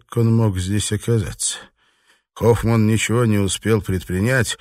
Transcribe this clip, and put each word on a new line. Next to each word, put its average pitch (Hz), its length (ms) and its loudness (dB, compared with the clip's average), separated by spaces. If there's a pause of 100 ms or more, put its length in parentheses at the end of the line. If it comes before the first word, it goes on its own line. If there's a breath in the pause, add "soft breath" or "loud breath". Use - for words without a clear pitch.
(140)
он 113 180 2
мог 110 260 2
здесь 98 340 -2
оказаться? - 640 -2 (800 soft breath)
Хоффман 113 520 2
ничего 113 380 0
не 107 140 2
успел 101 440 0
предпринять, 98 800 -2